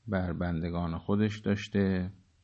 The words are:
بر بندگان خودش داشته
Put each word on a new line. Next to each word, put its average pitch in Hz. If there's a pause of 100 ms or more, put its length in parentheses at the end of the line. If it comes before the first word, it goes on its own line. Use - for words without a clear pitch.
بر 90
بندگان 85
خودش 104
داشته 98 (320)